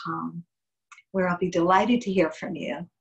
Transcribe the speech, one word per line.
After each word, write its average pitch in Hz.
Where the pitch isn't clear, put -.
com, 165
where 185
I'll 175
be 180
delighted 185
to 196
hear 185
from -
you, 175